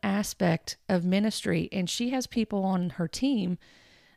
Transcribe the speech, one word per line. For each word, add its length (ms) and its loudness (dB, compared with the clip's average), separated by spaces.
aspect 760 0
of 180 2
ministry, 640 0
and 180 -2
she 220 -2
has 160 -2
people 360 -2
on 280 0
her 160 -2
team 500 0